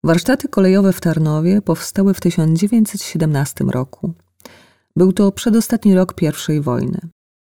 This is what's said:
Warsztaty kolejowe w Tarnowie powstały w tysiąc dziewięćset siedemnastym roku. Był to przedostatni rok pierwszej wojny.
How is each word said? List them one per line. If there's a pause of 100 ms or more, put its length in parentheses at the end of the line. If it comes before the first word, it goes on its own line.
Warsztaty
kolejowe
w
Tarnowie
powstały
w
tysiąc
dziewięćset
siedemnastym
roku. (840)
Był
to
przedostatni
rok
pierwszej
wojny. (540)